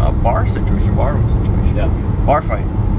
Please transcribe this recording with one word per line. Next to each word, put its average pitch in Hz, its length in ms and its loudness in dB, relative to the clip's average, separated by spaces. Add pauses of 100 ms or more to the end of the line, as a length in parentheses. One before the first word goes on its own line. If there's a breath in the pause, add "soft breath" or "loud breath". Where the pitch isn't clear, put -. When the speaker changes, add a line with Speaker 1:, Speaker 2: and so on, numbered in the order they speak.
Speaker 1:
a - 100 2
bar - 340 0
situation, - 500 0
bar - 180 0
room - 160 0
situation, - 460 0
Speaker 2:
Yeah. - 120 0 (380)
Speaker 1:
bar 143 160 2
fight, 101 240 -4 (340)